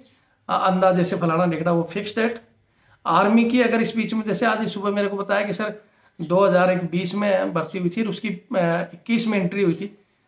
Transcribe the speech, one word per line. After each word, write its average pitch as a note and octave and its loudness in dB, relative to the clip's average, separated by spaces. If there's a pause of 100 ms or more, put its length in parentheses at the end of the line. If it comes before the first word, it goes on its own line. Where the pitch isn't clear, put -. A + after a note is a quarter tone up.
(500)
अ, F#3 0
अंदाजे F#3 4
से F#3 -2
फलाना E3+ 0
निकला, E3 0
वो E3+ 2
फिक्स G3+ -8
date। A3+ -2 (640)
Army G3+ 4
की A#3+ 2
अगर A3+ 2
इस - -2
बीच G#3 -4
में, A3 -2
जैसे A3+ -2
आज A3 0
सुबह G3+ -4
मेरे G3+ 0
को G3 -6
बताया G3+ -2
कि G3+ -4
सर G#3+ -8 (400)
दो F3 2
हज़ार F3+ 4
एक F3+ -2
बीस F3+ -4
में G3 0
भर्ती E3 -4
हुई F3 -2
थी A3+ -2
और G#3+ -4
उसकी, G3 -6
अ, F3+ -8 (520)
इक्कीस A3+ -2
में G#3+ 0
entry F#3+ -2
हुई E3+ 2
थी, F#3+ -12 (220)